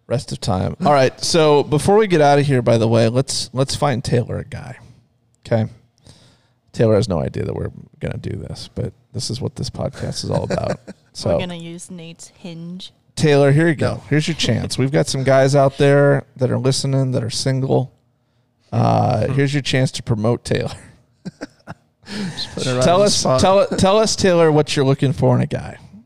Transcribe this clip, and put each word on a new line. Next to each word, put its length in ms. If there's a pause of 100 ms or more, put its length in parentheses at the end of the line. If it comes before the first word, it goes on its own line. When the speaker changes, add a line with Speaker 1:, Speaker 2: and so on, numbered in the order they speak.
Speaker 1:
Rest 260
of 80
time. 440
All 80
right. 280
So 420
before 340
we 100
get 140
out 180
of 80
here, 140
by 160
the 120
way, 200
let's, 460
let's 200
find 300
Taylor 340
a 60
guy. 320 (720)
Okay. 240 (1040)
Taylor 240
has 120
no 120
idea 240
that 100
we're 160 (300)
gonna 180
do 180
this, 380
but 180 (220)
this 160
is 100
what 160
this 140
podcast 540
is 60
all 140
about. 400
Speaker 2:
<laughs> 40 (260)
Speaker 1:
So 180
Speaker 3:
We're 60
gonna 160
use 360
Nate's 380
Hinge. 640 (240)
Speaker 1:
Taylor, 360
here 160
you 80
go. 180
Speaker 2:
No. 60 (100)
Speaker 1:
Here's 160
your 80
chance. 420
We've 140
got 160
some 160
guys 320
out 240
there 460 (120)
that 140
are 80
listening 540
that 100
are 80
single. 640 (800)
Uh, 560
Speaker 2:
Hmm. 60
Speaker 1:
here's 200
your 80
chance 300
to 100
promote 420
Taylor. 300 (500)
<laughs> 60 (760)
Speaker 2:
Just 480
put 120
it 80
right 80
Speaker 1:
Tell 140
Speaker 2:
on 40
the 60
Speaker 1:
us, 100
Speaker 2:
spot. 240
Speaker 1:
tell, 260
tell 320
us, 180
Taylor, 360
what 240
you're 80
looking 280
for 240
in 60
a 40
guy. 320 (280)